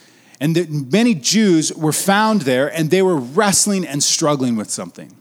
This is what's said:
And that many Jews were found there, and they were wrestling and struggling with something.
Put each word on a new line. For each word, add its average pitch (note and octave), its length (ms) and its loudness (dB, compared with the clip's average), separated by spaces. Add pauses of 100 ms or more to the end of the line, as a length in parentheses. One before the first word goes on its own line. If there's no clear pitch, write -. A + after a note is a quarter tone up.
(400)
And D#3 160 0
that E3+ 140 -2
many D3+ 440 0
Jews F3 600 2
were D#3 180 -2
found G#3 500 2
there, B2+ 320 0
and D#3+ 160 -2
they F#3 120 4
were F3+ 140 2
wrestling F3+ 720 0
and C#3 160 -6
struggling C3 540 0
with G#2 140 -8
something. - 500 -12